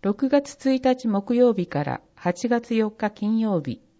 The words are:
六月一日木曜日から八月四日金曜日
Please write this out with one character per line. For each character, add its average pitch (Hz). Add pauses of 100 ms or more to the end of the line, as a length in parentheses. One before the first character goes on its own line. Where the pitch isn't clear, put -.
六 202
月 285
一 262
日 254
木 202
曜 247
日 185
か 147
ら 139 (120)
八 180
月 233
四 214
日 214
金 214
曜 208
日 127 (180)